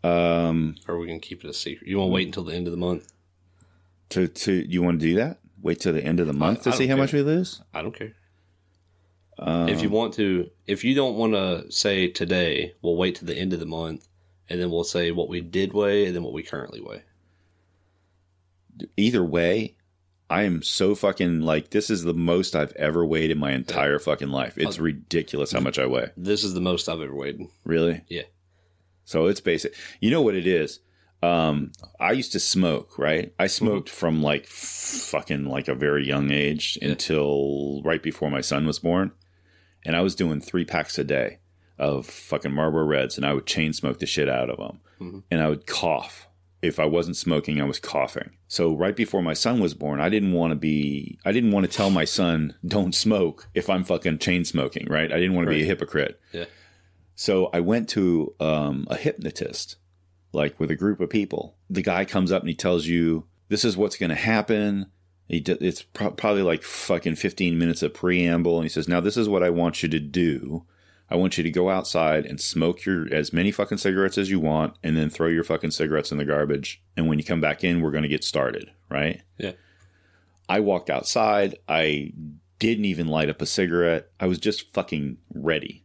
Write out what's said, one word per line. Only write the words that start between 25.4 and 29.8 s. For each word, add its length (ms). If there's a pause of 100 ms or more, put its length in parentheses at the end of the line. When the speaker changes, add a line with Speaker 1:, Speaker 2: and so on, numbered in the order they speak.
Speaker 1:
how 60
much 200
I 80
weigh. 280
Speaker 2:
This 280
is 100
the 80
most 260
I've 140
ever 140
weighed. 260 (240)
Speaker 1:
Really? 440
Speaker 2:
Yeah. 140 (800)
Speaker 1:
So 200
it's 160
basic. 320 (260)